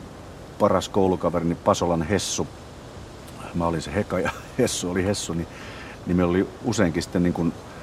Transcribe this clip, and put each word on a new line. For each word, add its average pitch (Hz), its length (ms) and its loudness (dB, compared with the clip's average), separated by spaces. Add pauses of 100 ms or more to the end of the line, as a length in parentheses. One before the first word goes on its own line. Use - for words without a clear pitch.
(580)
paras 95 300 4
koulukaverini 87 680 4
Pasolan 87 480 4
Hessu. 85 440 0 (1080)
Mä 85 120 0
olin 82 160 0
se - 120 -8
Heka 98 240 0
ja - 120 0 (160)
<laughs> - 120 -10
Hessu 107 320 0
oli 90 140 0
Hessu, 98 280 0
niin, 82 160 -4 (580)
niin 87 100 4
meillä 87 140 6
oli 92 180 4 (160)
useinkin 87 380 4
sitten - 200 0
niin 87 100 4
kuin 85 200 2 (300)